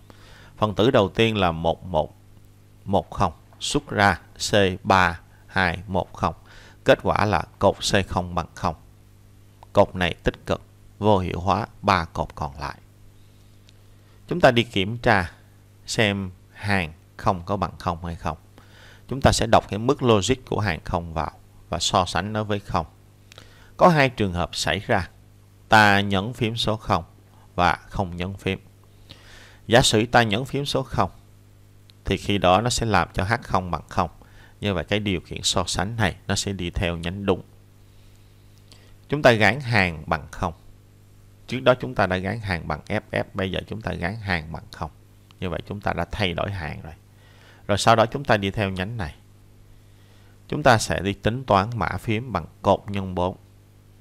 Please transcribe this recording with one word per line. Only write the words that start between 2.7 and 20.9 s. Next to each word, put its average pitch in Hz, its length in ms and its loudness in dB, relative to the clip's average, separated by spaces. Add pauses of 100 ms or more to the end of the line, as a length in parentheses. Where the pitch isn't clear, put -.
một 95 260 -2
không, 92 220 -2 (280)
xuất - 280 -4
ra 101 320 2 (300)
C - 40 2 (300)
ba 92 360 4 (260)
hai 90 400 -2
một 92 260 -4
không. 87 220 -2 (500)
Kết 131 180 6
quả 95 220 0
là 87 200 0 (140)
cột 98 180 4
C - 320 0
không 90 260 -4
bằng 82 200 -4
không. 85 200 -4 (1000)
Cột 101 220 4
này 90 200 0
tích - 320 -4
cực, - 160 -2 (360)
vô 104 200 4
hiệu 90 220 -4
hóa 98 260 0 (160)
ba 92 220 2
cột - 300 -6
còn 71 260 -8
lại. 69 180 -10 (1500)
Chúng 175 120 -4
ta 147 100 8
đi 117 120 4
kiểm 104 360 -4
tra 104 320 2 (560)
xem 101 440 0 (220)
hàng 95 400 -4 (240)
không 95 300 -4
có 95 100 -4
bằng 92 220 -4
không 87 260 -6
hay 85 100 -8
không. 82 240 -8 (680)
Chúng 131 120 -8
ta 120 120 4
sẽ - 140 0
đọc 104 220 4
cái 98 100 -4
mức 127 240 0
logic 110 320 4 (140)
của - 120 -2
hàng 98 240 -2
không 85 300 -6